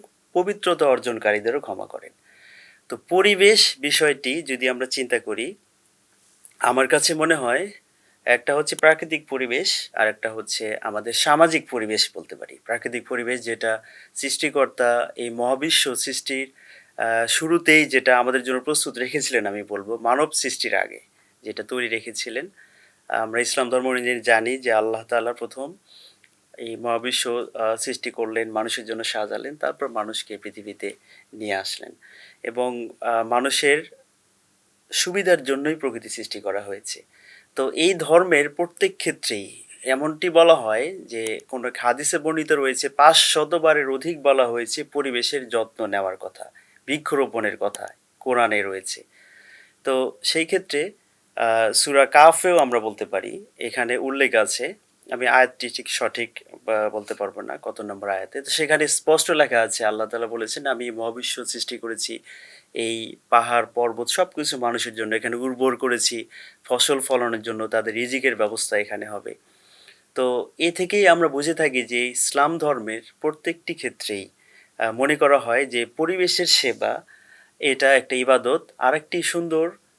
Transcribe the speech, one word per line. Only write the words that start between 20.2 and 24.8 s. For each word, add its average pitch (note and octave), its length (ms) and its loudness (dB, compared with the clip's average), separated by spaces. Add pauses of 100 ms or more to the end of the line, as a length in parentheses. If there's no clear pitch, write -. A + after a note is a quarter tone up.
সৃষ্টির B2 420 -4
আগে - 260 -4 (420)
যেটা G#2+ 200 -10
তৈরি B2 260 -6
রেখেছিলেন। A2+ 600 -8 (600)
আমরা A2+ 320 -2
ইসলাম B2 300 -2
ধর্ম B2+ 180 0
অনুযায়ী B2 320 -2
জানি A#2 380 2
যে B2+ 140 0
আল্লাহ A2 320 0